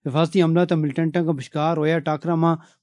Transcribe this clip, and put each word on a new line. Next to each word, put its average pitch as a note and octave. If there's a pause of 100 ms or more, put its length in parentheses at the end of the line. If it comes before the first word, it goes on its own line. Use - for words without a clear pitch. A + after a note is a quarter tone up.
حفاظتی D#3+
عملہ E3
تا F3
ملٹنٹاں D#3+
کا D#3+
بشکار D3+
ہویا D#3
ٹاکرا D#3+
ماں E3 (280)